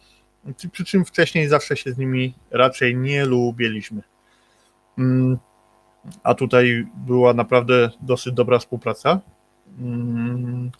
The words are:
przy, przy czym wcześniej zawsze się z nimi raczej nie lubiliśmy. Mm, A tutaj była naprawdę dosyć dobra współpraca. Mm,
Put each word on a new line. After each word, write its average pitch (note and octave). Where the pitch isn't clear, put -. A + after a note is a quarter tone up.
przy, F3
przy -
czym F#3
wcześniej D#3+
zawsze C#3+
się -
z A#2+
nimi B2+
raczej B2
nie C#3
lubiliśmy. A#2
Mm, B2+
A A#2+
tutaj B2
była B2
naprawdę A#2+
dosyć B2+
dobra A#2+
współpraca. B2+
Mm, B2